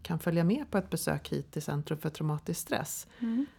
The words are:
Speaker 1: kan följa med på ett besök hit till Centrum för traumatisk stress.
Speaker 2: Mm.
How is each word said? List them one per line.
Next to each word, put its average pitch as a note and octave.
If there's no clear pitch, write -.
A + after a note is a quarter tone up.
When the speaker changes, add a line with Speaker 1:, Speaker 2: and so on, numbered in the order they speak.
Speaker 1:
kan D#3+
följa E3+
med A#3
på G#3
ett F#3+
besök D3+
hit C#3+
till D#3
Centrum D3+
för D#3
traumatisk D#3
stress. -
Speaker 2:
Mm. A#3+